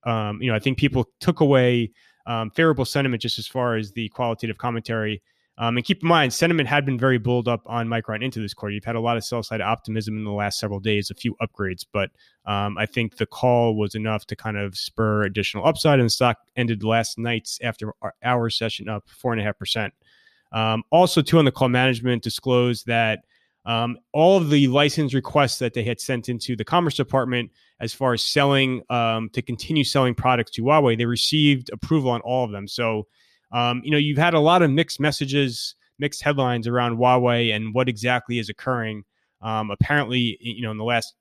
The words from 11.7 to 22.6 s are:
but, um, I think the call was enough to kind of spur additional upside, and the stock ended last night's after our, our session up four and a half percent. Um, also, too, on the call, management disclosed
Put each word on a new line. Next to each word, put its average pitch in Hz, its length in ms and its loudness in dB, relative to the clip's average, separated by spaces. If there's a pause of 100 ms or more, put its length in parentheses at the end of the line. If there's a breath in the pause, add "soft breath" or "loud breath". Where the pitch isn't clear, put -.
but, 101 200 -2 (360 soft breath)
um, 101 320 -4
I 107 80 -2
think 113 300 -4
the 110 100 -2
call 120 520 0
was 104 180 -4
enough 107 300 -4
to 107 100 -10
kind 107 220 -8
of 98 180 -8
spur 107 480 0
additional 98 420 -2
upside, 151 340 4
and 120 80 4
the - 20 2
stock 120 300 0 (180)
ended 117 260 -2
last 113 340 0
night's 117 440 -6
after 110 400 -8
our, 104 200 -10
our 120 280 0
session 110 400 -6
up 104 180 -8
four - 240 -6
and 113 100 -2
a 104 40 -4
half 104 120 -4
percent. 101 360 -4 (580 soft breath)
Um, 110 380 0
also, 170 320 4
too, 165 180 4
on 151 60 6
the 127 80 4
call, 131 160 2
management 123 520 2
disclosed 123 680 0